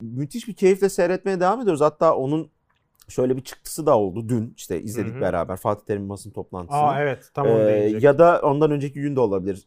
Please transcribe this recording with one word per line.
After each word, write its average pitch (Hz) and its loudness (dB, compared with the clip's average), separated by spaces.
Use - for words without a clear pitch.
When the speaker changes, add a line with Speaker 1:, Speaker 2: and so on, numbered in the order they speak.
Speaker 1:
müthiş 135 -10
bir 202 -10
keyifle 196 2
seyretmeye 185 -2
devam 196 0
ediyoruz. 175 0
Hatta 156 2
onun 139 -4
şöyle 131 0
bir 135 -10
çıktısı - -10
da 143 4
oldu 107 -2
dün. 120 -2
İşte - -8
izledik 113 -6
Speaker 2:
Hı 123 -12
hı. - -6
Speaker 1:
beraber 90 -2
Fatih 104 -4
Terim'in 101 -6
basın 101 -12
toplantısını. 98 -6
Speaker 2:
Aa, 143 0
evet, 139 -6
tam 143 -2
onu 113 4
Speaker 1:
Ee, 107 2
Speaker 2:
değinecektim. 107 2
Speaker 1:
ya 143 6
da 170 8
ondan 147 2
önceki 143 -4
gün 143 -4
de 127 0
olabilir. 98 -2